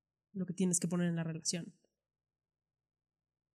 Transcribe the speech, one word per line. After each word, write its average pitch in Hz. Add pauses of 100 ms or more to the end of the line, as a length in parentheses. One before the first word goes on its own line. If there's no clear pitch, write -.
(320)
lo 190
que 170
tienes 180
que 180
poner 175
en 170
la 165
relación. 160 (1800)